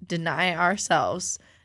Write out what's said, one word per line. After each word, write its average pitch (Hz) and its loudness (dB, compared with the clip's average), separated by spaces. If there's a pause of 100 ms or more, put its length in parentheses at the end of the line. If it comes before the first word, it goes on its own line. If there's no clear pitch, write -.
deny 165 0
ourselves, 175 0 (260)